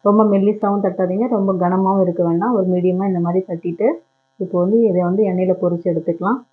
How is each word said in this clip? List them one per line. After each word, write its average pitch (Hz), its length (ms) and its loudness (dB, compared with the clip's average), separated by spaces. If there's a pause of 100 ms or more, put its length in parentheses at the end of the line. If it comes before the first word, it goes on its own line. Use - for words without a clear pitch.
ரொம்ப 214 140 4 (100)
மெல்லிசாவும் 202 540 0
தட்டாதீங்க, 185 400 -2 (100)
ரொம்ப 196 160 0 (120)
கனமாவும் 190 420 2
இருக்க 175 220 -2
வேண்டாம். 190 300 0
ஒரு 185 160 0
மீடியமா 180 380 0
இந்த 175 140 -2
மாதிரி 180 240 0
தட்டிட்டு 175 380 -4 (560)
இப்போ 180 200 -6
வந்து 202 140 2 (120)
இதை 180 200 2
வந்து 196 220 2
எண்ணெயில 185 220 0 (100)
பொரிச்சு 175 300 -2
எடுத்துக்கலாம். 175 460 -2 (140)